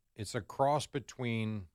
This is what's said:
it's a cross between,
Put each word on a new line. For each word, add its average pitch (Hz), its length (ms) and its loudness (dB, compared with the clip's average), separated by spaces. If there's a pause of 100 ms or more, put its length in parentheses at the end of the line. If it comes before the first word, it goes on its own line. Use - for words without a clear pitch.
(180)
it's 107 180 -6
a 117 60 0
cross 139 440 2
between, 110 880 -2